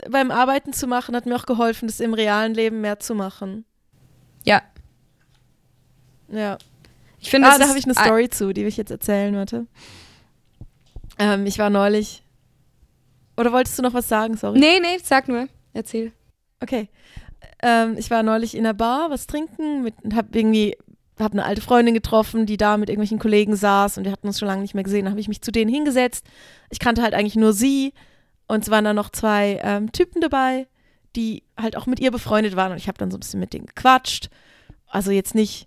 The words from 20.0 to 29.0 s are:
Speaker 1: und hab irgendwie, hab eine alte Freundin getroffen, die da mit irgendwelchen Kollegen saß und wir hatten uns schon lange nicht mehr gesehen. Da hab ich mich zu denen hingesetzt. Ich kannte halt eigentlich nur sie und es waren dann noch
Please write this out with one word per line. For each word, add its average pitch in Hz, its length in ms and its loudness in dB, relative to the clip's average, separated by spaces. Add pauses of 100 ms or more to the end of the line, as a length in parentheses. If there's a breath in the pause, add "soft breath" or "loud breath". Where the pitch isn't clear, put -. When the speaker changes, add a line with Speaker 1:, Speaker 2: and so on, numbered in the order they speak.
Speaker 1:
und 208 100 -4
hab 226 200 -2
irgendwie, 220 420 2 (420)
hab 214 140 -2
eine 202 120 -2
alte 208 160 -4
Freundin 233 340 4
getroffen, 220 520 0
die 208 100 -4
da 208 200 2
mit 208 120 -2
irgendwelchen 208 300 -2
Kollegen 208 380 4
saß 202 420 2
und 196 60 -6
wir 196 80 -4
hatten - 160 -10
uns 202 100 -6
schon 208 100 -4
lange 196 140 -4
nicht 202 120 -8
mehr 196 100 -4
gesehen. 196 220 -2
Da 196 40 -2
hab 208 80 -4
ich 208 100 -8
mich 208 140 -8
zu 226 100 -8
denen 220 200 2
hingesetzt. 254 520 0 (460 soft breath)
Ich - 80 -10
kannte 233 240 0
halt 220 120 0
eigentlich 208 220 -2
nur 220 160 6
sie 269 400 0 (540 soft breath)
und 214 160 -2
es 208 80 -8
waren 214 140 4
dann 208 120 0
noch 208 140 -2